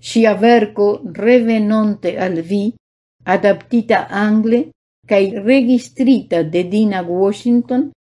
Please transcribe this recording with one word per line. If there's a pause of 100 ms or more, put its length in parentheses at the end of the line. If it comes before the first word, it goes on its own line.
Ŝia
verko (260)
Revenonte
al
vi, (640)
adaptita
angle (460)
kaj (140)
registrita
de
Dinah
Washington (140)